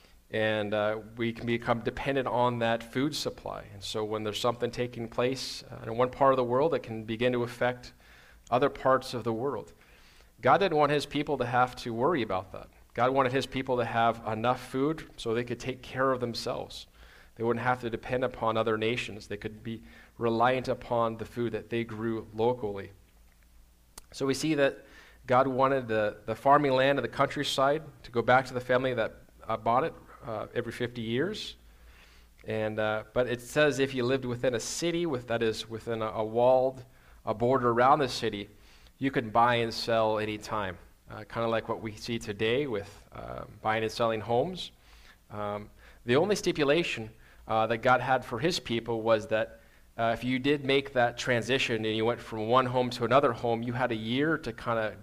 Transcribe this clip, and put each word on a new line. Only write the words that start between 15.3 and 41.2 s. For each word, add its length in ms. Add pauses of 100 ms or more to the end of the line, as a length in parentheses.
they 100
could 160
take 220
care 300
of 80
themselves. 680 (480)
They 80
wouldn't 200
have 180
to 80
depend 340
upon 340
other 200
nations. 500
They 100
could 260
be 180 (360)
reliant 500
upon 500
the 80
food 280
that 160
they 140
grew 500
locally. 580 (1200)
So 120
we 80
see 220
that 300 (420)
God 180
wanted 440
the, 360
the 100
farming 360
land 260
of 60
the 60
countryside 760 (200)
to 80
go 100
back 240
to 80
the 80
family 320
that, 220 (300)
uh, 120
bought 260
it, 100 (320)
uh, 300
every 160
fifty 300
years. 560 (880)
And, 320
uh, 240 (100)
but 140
it 140
says 380
if 140
you 100
lived 200
within 320
a 40
city, 460
with, 220
that 160
is, 260
within 320
a, 100
a 120
walled, 640 (400)
a 80
border 380
around 280
the 80
city, 400 (500)
you 140
could 220
buy 220
and 180
sell 440
anytime, 600 (340)
uh, 160